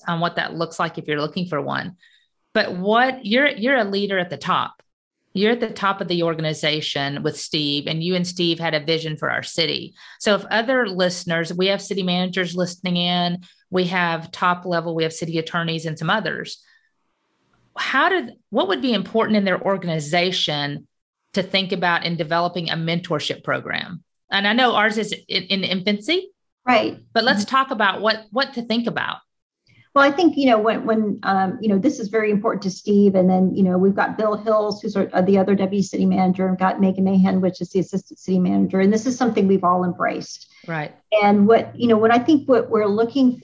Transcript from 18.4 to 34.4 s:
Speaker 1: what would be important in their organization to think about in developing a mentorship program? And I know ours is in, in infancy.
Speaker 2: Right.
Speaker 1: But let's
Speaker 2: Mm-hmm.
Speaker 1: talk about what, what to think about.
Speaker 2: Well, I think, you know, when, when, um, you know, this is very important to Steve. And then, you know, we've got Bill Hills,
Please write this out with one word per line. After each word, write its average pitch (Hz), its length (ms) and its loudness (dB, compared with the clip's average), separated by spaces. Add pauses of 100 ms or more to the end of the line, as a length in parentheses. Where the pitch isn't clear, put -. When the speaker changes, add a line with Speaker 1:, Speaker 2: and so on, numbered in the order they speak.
Speaker 1:
what 294 200 0
would 311 120 -2
be 247 120 0
important 214 440 0
in 196 80 2
their 185 160 0
organization 165 1300 -2 (460)
to 190 100 0
think 190 280 -2
about 175 340 0
in 170 100 -2
developing 170 560 -2
a - 40 -2
mentorship 165 680 -4
program? 131 600 -6 (280)
And 196 160 0
I 214 60 2
know 240 220 2
ours 214 220 2
is 214 140 -4 (160)
in, 185 160 -4
in 196 200 -2
infancy. 208 680 -2 (340)
Speaker 2:
Right. 240 320 2 (160)
Speaker 1:
But 226 100 2
let's 220 220 2
Speaker 2:
Mm-hmm. 254 100 -2
Speaker 1:
talk 269 160 2
about 208 300 0
what, 214 300 0
what 262 240 -2
to 240 80 -4
think 233 240 -2
about. 143 300 -4 (800)
Speaker 2:
Well, 277 120 6
I 294 40 4
think, 320 260 4
you 277 100 2
know, 226 120 6
when, 214 260 0
when, 214 380 0
um, 190 380 0
you 220 80 0
know, 196 100 4
this - 200 0
is 208 100 -8
very 214 200 0
important 208 340 0
to 196 80 -2
Steve. 202 440 4
And 185 140 6
then, 185 260 4
you 196 80 2
know, 185 140 2
we've 196 180 4
got 202 220 -2
Bill 214 180 0
Hills, 208 460 0